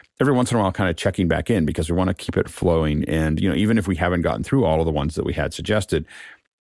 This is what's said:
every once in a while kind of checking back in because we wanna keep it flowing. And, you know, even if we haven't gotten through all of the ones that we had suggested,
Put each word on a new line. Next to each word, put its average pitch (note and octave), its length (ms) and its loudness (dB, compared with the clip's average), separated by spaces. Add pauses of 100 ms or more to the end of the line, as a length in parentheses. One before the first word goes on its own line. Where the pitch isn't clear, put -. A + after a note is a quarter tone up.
(200)
every C3+ 140 4
once B2 180 2
in A#2+ 60 0
a G#2+ 40 2
while F#2+ 100 2
kind F#2+ 180 0
of E2 60 -2
checking F#2+ 320 0
back D#2+ 240 0
in F#2+ 120 2
because D#2 280 -2
we E2+ 40 0
wanna F#2 200 0
keep - 200 -8
it - 140 0
flowing. D#2 580 0
And, D#2 320 0
you G2 80 0
know, D2 80 0
even G#2+ 220 2
if F#2 100 -2
we F2 100 0
haven't F2 240 0
gotten C2+ 220 -2
through C3 220 2
all D#2 140 2
of E2 80 0
the D#2+ 40 -2
ones D2 220 -2
that - 120 -2
we F2 80 -2
had D2 200 -4
suggested, G2+ 540 -2 (540)